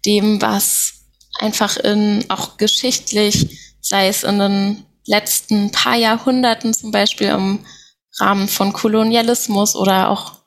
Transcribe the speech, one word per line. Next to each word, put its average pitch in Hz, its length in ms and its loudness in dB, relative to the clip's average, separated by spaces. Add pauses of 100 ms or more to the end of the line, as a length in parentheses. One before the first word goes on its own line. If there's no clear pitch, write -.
dem, 208 380 2
was - 640 -2 (320)
einfach 214 380 -2
in, 208 540 0
auch - 260 -6
geschichtlich, - 1200 -2
sei 196 280 0
es 196 160 -4
in 202 160 0
den 196 440 0 (220)
letzten 208 640 0
paar - 240 0
Jahrhunderten 226 800 0
zum 220 160 -6
Beispiel 208 380 0
im 196 360 0 (540)
Rahmen 196 300 0
von 202 240 -2
Kolonialismus 220 1040 0
oder 190 320 2
auch - 380 -4